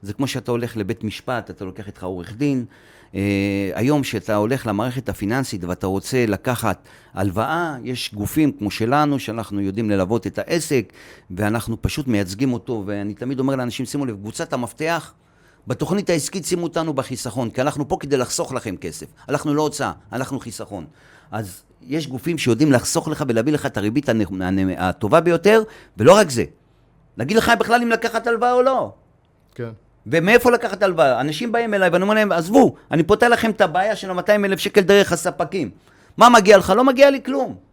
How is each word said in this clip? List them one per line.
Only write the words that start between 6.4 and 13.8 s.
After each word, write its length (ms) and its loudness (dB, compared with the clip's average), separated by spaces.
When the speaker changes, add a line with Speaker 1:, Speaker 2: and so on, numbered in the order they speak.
Speaker 1:
הלוואה, 720 -2
יש 300 -8
גופים 380 0
כמו 180 -4
שלנו, 480 0
שאנחנו 420 -6
יודעים 300 -2
ללוות 360 0
את 120 -6
העסק, 540 -2
ואנחנו 520 -4
פשוט 240 -4
מייצגים 460 0
אותו, 340 -6
ואני 280 -6
תמיד 260 -8
אומר 160 0
לאנשים, 300 -6